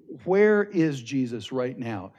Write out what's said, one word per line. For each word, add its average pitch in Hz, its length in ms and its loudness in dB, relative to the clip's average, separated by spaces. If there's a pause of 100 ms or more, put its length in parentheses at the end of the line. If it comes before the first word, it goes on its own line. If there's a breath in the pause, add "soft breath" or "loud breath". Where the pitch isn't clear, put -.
(260)
where 208 380 6
is 160 380 0
Jesus 120 520 -4
right 127 240 -4
now 104 420 -8